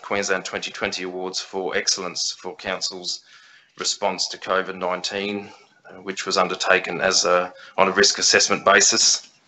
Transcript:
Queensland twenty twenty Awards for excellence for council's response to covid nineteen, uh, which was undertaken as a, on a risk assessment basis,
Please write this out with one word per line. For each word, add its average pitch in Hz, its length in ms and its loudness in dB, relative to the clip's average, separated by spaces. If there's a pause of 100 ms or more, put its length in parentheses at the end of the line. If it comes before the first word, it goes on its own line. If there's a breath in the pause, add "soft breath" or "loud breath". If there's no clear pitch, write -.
Queensland 98 420 -2
twenty 95 260 -6
twenty 95 320 -6
Awards 92 380 -6
for 92 360 -6
excellence 92 560 -4
for 90 240 -12
council's 90 640 -8 (560 soft breath)
response 92 500 -2
to 92 100 -10
covid 95 380 -2
nineteen, 98 720 -4 (380 soft breath)
uh, 90 120 -18
which 95 260 -8
was 95 120 0
undertaken 92 600 0
as 95 240 2
a, 90 280 2 (240 loud breath)
on 95 120 6
a 92 40 0
risk 98 260 4
assessment 101 460 4
basis, 101 640 4 (200)